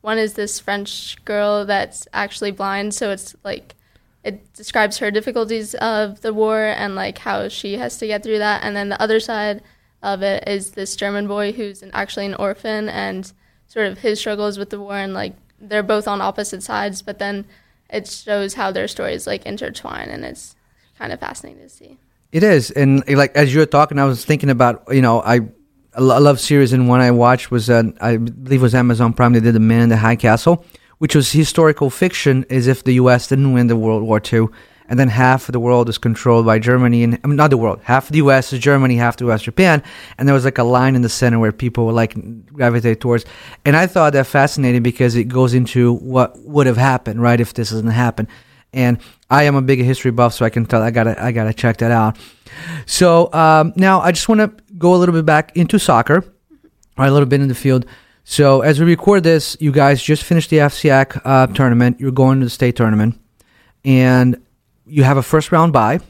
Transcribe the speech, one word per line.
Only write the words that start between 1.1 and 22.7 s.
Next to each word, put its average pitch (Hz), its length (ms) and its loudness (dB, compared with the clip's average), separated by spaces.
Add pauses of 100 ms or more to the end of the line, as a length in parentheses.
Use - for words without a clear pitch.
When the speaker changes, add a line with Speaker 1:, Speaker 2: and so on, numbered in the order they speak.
Speaker 1:
girl 208 400 -4
that's - 480 -8
actually 202 380 -10
blind, 196 440 -8
so 214 160 -8
it's, 190 240 -14 (100)
like, - 300 -14 (500)
it 208 280 -14
describes 214 460 -6
her 208 120 -6
difficulties 220 640 -6
of 214 440 -6
the 226 120 -8
war 214 300 -2
and, 202 320 -6
like, 190 240 -10
how 196 300 -8
she 202 260 -12
has 247 240 -12
to 226 80 -10
get 208 160 -8
through 220 160 -6
that. 208 240 -4
And 208 140 -8
then 202 120 -8
the - 140 -6
other 220 160 -2
side 208 440 -8 (400)
of 196 200 -8
it 196 240 -6
is 202 260 -8
this 196 240 -12
German 202 300 -8
boy 208 260 -6
who's 208 300 -14
an, 196 100 -20
actually 202 340 -10
an 196 80 -10
orphan, 214 540 -8
and 190 440 -12 (340)
sort 214 200 -6
of 190 120 -10
his 214 220 -6
struggles 208 380 -8
with 202 120 -12
the 202 80 -14
war, 202 180 -14
and, 196 180 -10
like, 190 200 -12 (260)
they're 208 220 -6
both 208 240 -4
on 202 140 -6
opposite 196 420 -8
sides, 208 400 -8
but 202 160 -16
then 202 280 -10 (420)
it 208 180 -10
shows 202 480 -8
how 196 160 -6
their 190 180 -8
stories, - 380 -10
like, 202 180 -10
intertwine, - 640 -12
and - 160 -14
it's - 320 -20 (420)
kind - 140 -12
of - 80 -14
fascinating - 420 -18
to - 60 -20
see. - 300 -20 (340)
Speaker 2:
It 160 100 0
is, 170 280 2